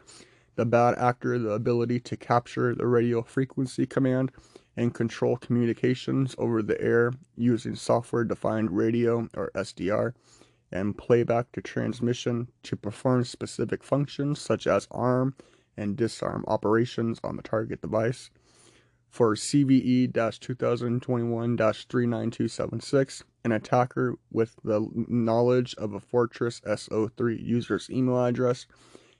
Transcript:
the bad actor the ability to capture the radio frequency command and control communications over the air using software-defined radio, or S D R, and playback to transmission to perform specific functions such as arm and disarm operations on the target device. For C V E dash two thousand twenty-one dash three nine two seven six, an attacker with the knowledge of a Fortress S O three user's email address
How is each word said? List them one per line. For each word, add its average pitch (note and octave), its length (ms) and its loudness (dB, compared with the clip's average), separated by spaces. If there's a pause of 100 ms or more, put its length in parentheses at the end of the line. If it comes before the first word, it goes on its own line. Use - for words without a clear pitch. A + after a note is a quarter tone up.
(560)
the A#2 80 2
bad A#2 320 4
actor B2 420 0
the A2 120 -2
ability A#2+ 500 0
to - 160 -10
capture B2 580 0
the - 120 -2
radio A#2+ 360 2
frequency C3+ 640 -4
command C3 480 0 (420)
and A#2 200 0
control A#2+ 420 0
communications B2+ 1000 0
over A#2 240 0
the - 180 -2
air A#2 320 4 (240)
using A#2 380 0
software-defined A2 960 0
radio, A2+ 680 0
or - 180 -4
S G2 200 -6
D F2+ 160 -4
R, A2+ 240 0 (580)
and G2 240 -2
playback A#2+ 560 2
to - 80 -10
transmission A#2+ 880 -4 (140)
to - 120 -10
perform B2 480 0
specific - 640 -6
functions C#3+ 560 -2
such - 260 -2
as G2 240 0
arm B2+ 440 0 (420)
and G#2 180 -4
disarm - 540 -4
operations A2+ 760 0
on - 140 -6
the - 60 -12
target - 400 -4
device. A2+ 480 -2 (800)
For A2 260 4
C - 260 2
V C3+ 140 6
E B2+ 300 4
dash A2+ 320 -2
two - 160 -8
thousand A#2+ 480 -2
twenty-one A#2 540 -2
dash A2 280 0
three B2 220 0
nine A2+ 240 -2
two A#2 180 -2
seven - 320 -6
six, - 420 -2 (220)
an A#2 80 2
attacker B2 600 0 (180)
with A2+ 320 -2
the G#2+ 300 0
knowledge A#2+ 800 2
of G#2+ 180 -6
a G2 80 -8
Fortress A#2+ 640 -2
S G#2 260 -4
O A2 180 0
three A#2 300 -2
user's A2+ 520 -2
email B2 340 2
address B2 420 0 (540)